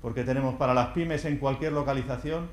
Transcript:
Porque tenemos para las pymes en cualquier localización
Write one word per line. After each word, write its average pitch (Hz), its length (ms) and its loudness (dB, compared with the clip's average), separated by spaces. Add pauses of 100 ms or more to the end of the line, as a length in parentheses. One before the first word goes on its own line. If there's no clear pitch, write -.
Porque 120 220 -4
tenemos 131 320 0
para 127 180 2
las 123 160 4
pymes 165 360 0
en 147 120 0
cualquier 139 360 0
localización 139 800 -2